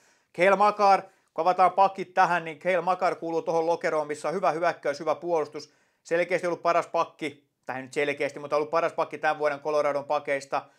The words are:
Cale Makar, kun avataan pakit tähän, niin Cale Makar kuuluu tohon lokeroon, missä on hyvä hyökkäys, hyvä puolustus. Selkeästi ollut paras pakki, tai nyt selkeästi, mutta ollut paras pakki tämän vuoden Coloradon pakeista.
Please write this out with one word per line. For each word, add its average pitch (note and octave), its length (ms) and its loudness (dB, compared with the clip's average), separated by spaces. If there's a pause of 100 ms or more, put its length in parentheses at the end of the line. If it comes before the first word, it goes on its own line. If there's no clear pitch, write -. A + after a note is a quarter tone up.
(360)
Cale F#3+ 200 4
Makar, G3+ 460 4 (320)
kun D#3+ 80 -2
avataan F3+ 300 4
pakit G3 420 0
tähän, F3 300 2
niin D#3 140 -10
Cale F3+ 220 0
Makar F3+ 340 0
kuuluu E3 280 -4
tohon E3 240 0
lokeroon, E3 400 0
missä D3+ 220 -6
on D3+ 60 -4
hyvä F#3 180 0
hyökkäys, E3 480 -2
hyvä D#3 140 0
puolustus. D#3 600 -4 (280)
Selkeästi F3 440 0
ollut E3+ 160 -4
paras E3+ 240 2
pakki, D#3+ 600 -4 (200)
tai C3 160 -8
nyt C3 100 -16
selkeästi, C#3+ 460 -2
mutta D3 180 -4
ollut D3+ 140 -2
paras E3 220 0
pakki D#3 260 -6
tämän D#3 200 0
vuoden D3 220 -2
Coloradon D3 440 -2
pakeista. C#3+ 640 -4 (120)